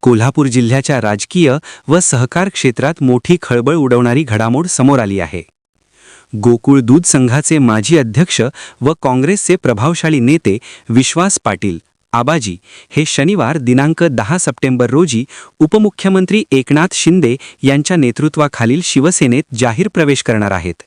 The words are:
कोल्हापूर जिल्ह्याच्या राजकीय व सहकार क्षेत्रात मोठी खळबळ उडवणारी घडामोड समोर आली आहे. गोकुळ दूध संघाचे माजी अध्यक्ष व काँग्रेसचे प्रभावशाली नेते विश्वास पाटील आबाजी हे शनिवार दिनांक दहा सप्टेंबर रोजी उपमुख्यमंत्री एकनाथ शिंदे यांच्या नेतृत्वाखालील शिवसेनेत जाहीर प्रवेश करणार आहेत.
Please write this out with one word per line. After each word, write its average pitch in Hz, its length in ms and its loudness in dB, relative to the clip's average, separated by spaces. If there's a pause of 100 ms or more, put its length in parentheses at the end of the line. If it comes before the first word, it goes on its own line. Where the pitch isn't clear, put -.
कोल्हापूर 127 440 2
जिल्ह्याच्या 127 540 0
राजकीय 123 560 0 (320)
व 151 120 4
सहकार 170 480 -2
क्षेत्रात 139 520 -2
मोठी 127 420 2
खळबळ 123 320 0
उडवणारी 123 480 2
घडामोड 117 440 -2
समोर 139 320 2
आली 98 220 -2
आहे. 85 220 -8 (920)
गोकुळ 120 440 2
दूध 131 240 2
संघाचे 139 540 0
माजी 117 400 2
अध्यक्ष 127 440 0 (380)
व 135 120 0 (100)
काँग्रेसचे 143 540 0
प्रभावशाली 143 640 0
नेते 120 380 0 (300)
विश्वास 135 560 0
पाटील 98 340 -4 (340)
आबाजी 120 440 -2 (340)
हे 151 140 0
शनिवार 156 520 -2
दिनांक 139 480 0
दहा 127 340 -2
सप्टेंबर 127 520 -2
रोजी 131 340 0 (340)
उपमुख्यमंत्री 190 920 0
एकनाथ 143 400 0
शिंदे 160 440 2 (260)
यांच्या 143 340 0
नेतृत्वाखालील 139 880 0
शिवसेनेत 143 580 0 (120)
जाहीर 120 340 -2
प्रवेश 143 340 0
करणार 104 280 -2
आहेत. 90 240 -6 (120)